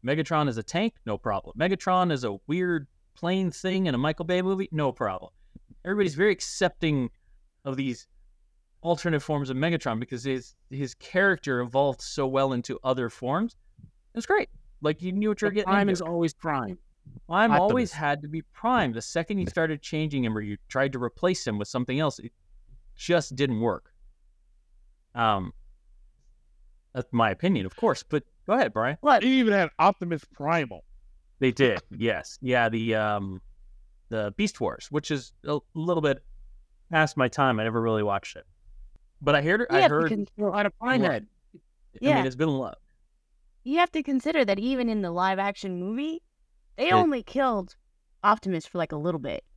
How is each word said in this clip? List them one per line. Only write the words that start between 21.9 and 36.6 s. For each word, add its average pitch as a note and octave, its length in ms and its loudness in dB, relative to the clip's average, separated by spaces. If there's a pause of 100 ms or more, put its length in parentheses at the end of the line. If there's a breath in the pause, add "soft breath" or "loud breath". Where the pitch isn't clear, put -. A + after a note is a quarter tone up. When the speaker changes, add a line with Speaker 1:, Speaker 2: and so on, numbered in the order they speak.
Speaker 1:
else, D3+ 180 -2
it - 140 -16 (640)
just C3 400 0
didn't B2+ 240 0
work. A2+ 320 -2 (1200)
Um, G#2+ 380 0 (1400)
that's B2+ 180 -6
my A#2 180 4
opinion, A#2 360 0
of F#2 100 -10
course, - 260 0
but D3+ 220 -2 (220)
go G3 80 2
ahead, A3 180 2
Brian. B2 280 -2
Speaker 3:
What? C#4 220 4
Speaker 4:
They A#3 60 2
even B3+ 240 4
had F#3+ 260 2
Optimus E3+ 540 2
Primal. C#3+ 520 -2 (540)
Speaker 1:
They C3 140 4
did, A#2 280 4 (160)
yes. G2+ 440 -2
Yeah, B2 280 2
the, A2+ 260 0
um, G2+ 460 -2 (720)
the G#2 260 -4
Beast G#3 240 -2
Wars, F2+ 300 -6
which D3 200 -4
is C#3 220 -6 (140)
a D3 120 -4 (160)
little E3 280 -2
bit C#3 200 0 (680)